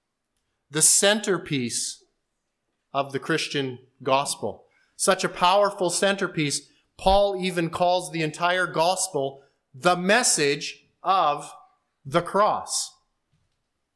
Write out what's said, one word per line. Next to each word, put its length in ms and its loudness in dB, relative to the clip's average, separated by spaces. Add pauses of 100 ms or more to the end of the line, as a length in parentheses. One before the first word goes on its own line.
(720)
the 120 0
centerpiece 1200 0 (880)
of 200 -4
the 60 -4
Christian 600 -4 (240)
gospel. 640 -2 (280)
Such 300 0
a 40 -2
powerful 600 2
centerpiece, 800 -2 (300)
Paul 440 4
even 280 -2
calls 420 0
the 100 -4
entire 440 -2
gospel 760 -2 (320)
the 220 2
message 880 0 (180)
of 480 0 (540)
the 160 0
cross 720 -2 (1000)